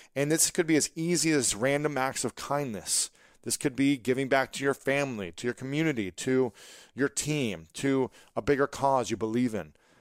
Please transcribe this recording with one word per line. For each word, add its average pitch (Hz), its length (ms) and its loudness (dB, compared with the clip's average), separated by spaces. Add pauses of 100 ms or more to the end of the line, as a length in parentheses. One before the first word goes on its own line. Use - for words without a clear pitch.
(160)
And 143 160 0
this 160 200 2
could 170 160 0
be 160 80 4
as 135 200 2
easy 165 360 0
as 127 240 2
random 143 420 0
acts 131 260 -2
of 120 120 -4
kindness. 139 720 -4 (340)
This 123 120 -2
could 135 220 -2
be 139 180 4
giving 127 320 -2
back 131 240 2
to - 140 -8
your 139 80 2
family, 131 580 -2
to - 160 -8
your 123 60 -2
community, 135 580 -2
to 131 400 0 (420)
your 135 140 0
team, 117 680 -4
to 135 360 0 (240)
a 120 60 -2
bigger 139 260 2
cause 131 420 2
you 113 60 0
believe 110 400 0
in. 78 180 -6 (280)